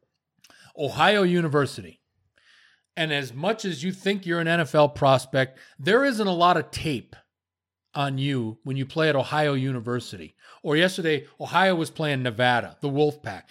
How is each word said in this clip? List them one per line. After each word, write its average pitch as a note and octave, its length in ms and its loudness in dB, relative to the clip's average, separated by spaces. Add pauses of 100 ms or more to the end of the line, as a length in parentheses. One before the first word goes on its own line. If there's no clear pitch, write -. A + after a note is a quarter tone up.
(760)
Ohio D#3+ 460 2
University, D3+ 800 0 (960)
and D#3 160 -2
as C3+ 200 -4
much F#3+ 320 -4
as D#3 180 -6
you F#3 100 -4
think F#3+ 340 -4
you're E3+ 140 0
an E3 80 -2
N E3+ 120 2
F D#3 140 -2
L D3 140 6
prospect, C3+ 720 0 (200)
there G#3 260 2
isn't A3 220 0
a F#3 60 0
lot F3 240 6
of D#3 140 -4
tape - 440 -6 (800)
on C#3 240 -4
you C3 460 -2
when C3+ 120 -6
you C3+ 80 -2
play D#3 240 0
at C#3+ 80 2
Ohio D3 380 0
University. B2 800 -4 (280)
Or D3+ 140 0
yesterday, E3 500 0 (140)
Ohio F3+ 360 2
was D#3+ 140 -4
playing C#3+ 320 -4
Nevada, B2 580 0
the C#3+ 100 -4
Wolfpack. C#3+ 600 -2